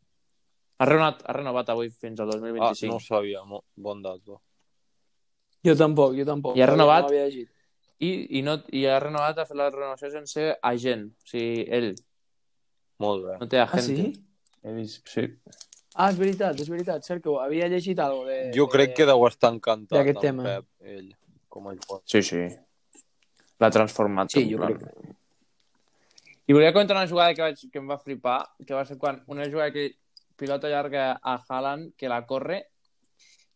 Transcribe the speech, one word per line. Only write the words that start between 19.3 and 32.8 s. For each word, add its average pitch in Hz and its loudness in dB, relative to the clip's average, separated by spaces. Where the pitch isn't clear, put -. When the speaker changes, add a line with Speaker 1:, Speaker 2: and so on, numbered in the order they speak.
Speaker 2:
encantat 110 0
Speaker 3:
d'aquest 139 4
Speaker 2:
amb - -6
Speaker 3:
tema. 131 0
Speaker 2:
Pep, 98 -6
ell, 98 -16
com 101 -16
a 98 -12
jugador. 95 -14
Speaker 1:
Sí, 104 2
sí. 87 -4
L'ha 113 6
transformat, 104 2
Speaker 3:
Sí, 139 2
Speaker 1:
en - -4
Speaker 3:
jo - -4
Speaker 1:
plan. 90 -2
Speaker 3:
crec - -10
que - -20
Speaker 1:
I 143 8
volia 156 8
comentar 196 2
una 190 0
jugada 170 2
que 160 -4
vaig, 156 -4
que 147 -10
em 139 -10
va 143 -6
flipar, 127 -4
que - -10
va 135 -4
ser 135 -16
quan 139 -6
una 143 -8
jugada 147 -4
que 147 -6
pilota 139 -6
llarga 143 -2
a 127 -6
Haaland, 139 -8
que 135 -10
la 120 -4
corre, 135 -6